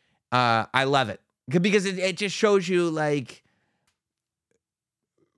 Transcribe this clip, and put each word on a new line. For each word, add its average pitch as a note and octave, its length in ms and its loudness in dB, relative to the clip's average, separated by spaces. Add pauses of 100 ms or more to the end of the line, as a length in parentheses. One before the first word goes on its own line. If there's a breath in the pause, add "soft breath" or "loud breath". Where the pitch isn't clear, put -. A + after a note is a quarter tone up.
(300)
Uh, A#2 420 2
I C3+ 120 2
love C3+ 240 0
it. - 120 -10 (300)
C-, E3 80 2
because F#3+ 260 2
it, F#3+ 140 -6
it F#3 180 -2
just G3+ 200 -6
shows G3+ 320 2
you, F3 200 0
like, D3+ 540 -4 (2000)